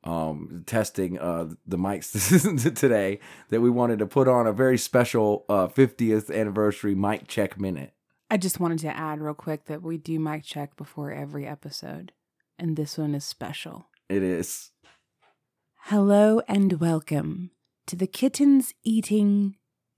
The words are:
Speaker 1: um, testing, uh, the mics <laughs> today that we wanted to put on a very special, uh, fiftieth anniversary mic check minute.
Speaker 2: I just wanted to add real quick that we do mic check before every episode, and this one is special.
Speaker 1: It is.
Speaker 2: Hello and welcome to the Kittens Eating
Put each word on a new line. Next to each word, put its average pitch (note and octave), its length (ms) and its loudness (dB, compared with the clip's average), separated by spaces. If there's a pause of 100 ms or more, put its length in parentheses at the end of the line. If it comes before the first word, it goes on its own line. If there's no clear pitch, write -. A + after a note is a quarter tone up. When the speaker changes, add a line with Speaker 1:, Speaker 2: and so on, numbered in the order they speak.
Speaker 1:
um, D#2+ 640 -6
testing, G2 500 -4
uh, E2 300 -4 (180)
the F2+ 120 -4
mics F#2+ 340 -4
<laughs> C#3+ 640 2
today G2+ 440 2 (300)
that A2+ 120 0
we A#2+ 80 4
wanted A#2+ 300 0
to G#2 60 0
put C3 220 2
on B2 200 4
a G#2+ 60 2
very C3 240 4
special, A2 680 2
uh, F#2+ 200 2
fiftieth A2+ 640 2
anniversary G#2 680 0
mic G2+ 320 -2
check G2 320 -4
minute. F2 340 -6 (360)
Speaker 2:
I A3 80 2
just F#3 220 -2
wanted E3 200 -2
to D#3 160 -6
add D3+ 260 -4
real D3+ 120 -4
quick D3+ 320 -8
that D#3 160 -10
we E3 160 -8
do D#3+ 220 -4
mic D#3 240 -4
check - 320 -12
before D3 360 -12
every C#3+ 360 -10
episode, D3 640 -14 (480)
and D#3+ 160 -2
this D3+ 220 -6
one D3 180 -2
is C#3+ 100 -6
special. - 640 -12 (220)
Speaker 1:
It F#2+ 140 0
is. - 480 -4 (1120)
Speaker 2:
Hello G#3 600 6
and G3 320 4
welcome D#3+ 720 -2 (360)
to - 80 -8
the F#3 120 -2
Kittens C#4 680 4 (100)
Eating G3+ 720 2 (420)